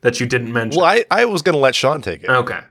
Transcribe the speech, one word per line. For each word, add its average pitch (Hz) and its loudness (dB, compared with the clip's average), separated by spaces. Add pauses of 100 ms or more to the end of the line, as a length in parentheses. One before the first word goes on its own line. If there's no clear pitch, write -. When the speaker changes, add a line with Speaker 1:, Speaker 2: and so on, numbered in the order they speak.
Speaker 1:
that 120 0
you 123 -2
didn't 120 -4
mention. 117 -2
Speaker 2:
Well, 175 4
I, 220 2
I 220 2
was 202 -2
gonna 165 2
let 135 4
Sean 143 0
take 78 -8
it. 90 -8
Speaker 1:
Okay. 120 0 (120)